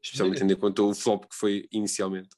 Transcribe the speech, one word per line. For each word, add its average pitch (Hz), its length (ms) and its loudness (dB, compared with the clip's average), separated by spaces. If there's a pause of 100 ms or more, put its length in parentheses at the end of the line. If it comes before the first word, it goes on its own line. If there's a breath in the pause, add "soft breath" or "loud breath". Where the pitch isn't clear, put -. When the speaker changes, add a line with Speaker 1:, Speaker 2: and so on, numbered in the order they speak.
Speaker 1:
especialmente 95 380 0
Speaker 2:
Nunca. 98 80 4
Speaker 1:
tendo 95 80 6
em - 40 -12
conta 101 220 2
o 104 120 4
flop 104 320 0
que - 100 -18
foi 101 340 -2
inicialmente. 95 680 -4